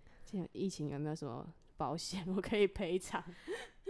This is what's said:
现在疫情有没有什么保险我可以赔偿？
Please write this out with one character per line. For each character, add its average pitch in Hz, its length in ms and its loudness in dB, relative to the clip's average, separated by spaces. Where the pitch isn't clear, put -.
现 196 160 -2
在 - 120 -2
疫 196 160 2
情 147 220 0
有 143 80 -2
没 151 100 0
有 151 60 0
什 160 120 -6
么 123 200 -4
保 147 200 2
险 185 280 -4
我 196 60 2
可 214 180 2
以 202 80 10
赔 190 320 2
偿？ - 260 -2